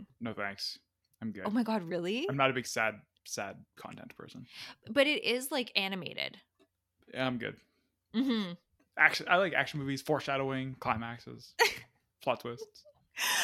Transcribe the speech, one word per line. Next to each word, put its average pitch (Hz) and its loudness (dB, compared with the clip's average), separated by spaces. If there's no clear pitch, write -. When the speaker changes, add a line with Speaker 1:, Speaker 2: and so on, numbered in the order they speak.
Speaker 1:
Uh, 101 -14
no, 117 -4
thanks. 101 -6
I'm - -4
good. 95 -8
Speaker 2:
Oh 214 0
my 233 2
God, 220 0
really? 180 -2
Speaker 1:
I'm 139 -2
not 135 6
a - 2
big 123 -2
sad, 110 0
sad 98 -8
content - -14
person. - -16
Speaker 2:
But 277 6
it 294 0
is, 254 0
like, 254 -2
animated. 190 -4
Speaker 1:
Yeah, 131 0
I'm 123 0
good. 107 -6
Speaker 2:
Mm-hmm. 220 2
Speaker 1:
Action, 156 6
I 175 8
like 185 6
action 139 2
movies, 135 -2
foreshadowing, 135 0
climaxes, 117 -2
Speaker 2:
<laughs> - -20
Speaker 1:
plot 123 2
twists. - -10